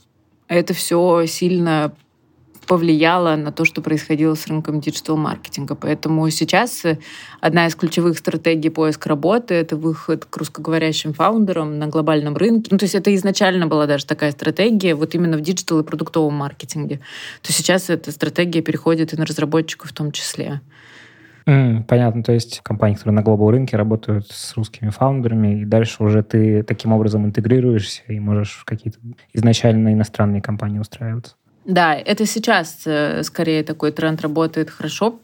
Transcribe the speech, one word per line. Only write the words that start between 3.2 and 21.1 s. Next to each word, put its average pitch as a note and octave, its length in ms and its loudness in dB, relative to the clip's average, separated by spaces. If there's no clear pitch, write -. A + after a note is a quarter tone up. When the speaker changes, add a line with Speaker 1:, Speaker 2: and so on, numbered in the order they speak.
Speaker 1:
на D3+ 160 -4
то, E3 140 -4
что E3 180 -4
происходило D#3 540 0
с D#3 100 -10
рынком D#3 340 -4
диджитал-маркетинга. D3+ 960 -4
Поэтому D#3 560 0
сейчас, F3+ 540 -2
э, D#3+ 140 0
одна E3+ 260 2
из E3 80 -2
ключевых E3+ 420 0
стратегий E3 540 -2
поиска D#3 380 -2
работы — F3+ 480 0
это E3 180 -2
выход D#3 500 -4
к - 120 -14
русскоговорящим D#3 800 -4
фаундерам E3+ 680 0
на D3+ 80 -4
глобальном D3+ 480 0
рынке. A3+ 340 2
Ну, G3 80 4
то G3 60 0
есть F#3+ 100 -2
это G3+ 220 2
изначально F#3 500 0
была D3+ 220 2
даже C#3+ 180 -2
такая D3+ 240 -2
стратегия, F#3 640 0
вот D#3 220 -4
именно E3+ 200 2
в D3+ 40 -2
диджитал E3 400 -2
и - 20 0
продуктовом D#3 520 -2
маркетинге. C#3+ 680 -8
То - 100 -4
сейчас F3+ 380 0
эта E3 220 -2
стратегия E3 500 -2
переходит D#3+ 500 0
и D#3 40 -6
на D#3+ 100 -2
разработчиков D#3+ 640 -4
в - 40 -20
том D3+ 180 -6
числе. - 480 -8